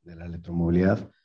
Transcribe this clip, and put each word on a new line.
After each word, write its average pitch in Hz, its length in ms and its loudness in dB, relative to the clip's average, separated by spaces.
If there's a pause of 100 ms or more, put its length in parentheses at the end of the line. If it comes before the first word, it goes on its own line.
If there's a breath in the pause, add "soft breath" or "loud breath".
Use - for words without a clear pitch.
de 85 120 -20
la 85 100 -14
electromovilidad. 85 840 0 (140)